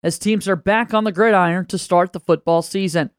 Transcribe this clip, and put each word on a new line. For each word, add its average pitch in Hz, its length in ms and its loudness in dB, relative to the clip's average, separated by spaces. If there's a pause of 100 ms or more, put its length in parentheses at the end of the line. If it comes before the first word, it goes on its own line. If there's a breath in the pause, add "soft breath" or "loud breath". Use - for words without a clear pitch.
as 165 160 -4
teams 208 300 -2
are 190 80 0
back 220 380 -2
on 214 100 2
the 214 80 -2
gridiron 180 560 2
to 196 100 -6
start 175 360 0
the 175 60 -8
football 165 440 0
season. 170 560 -2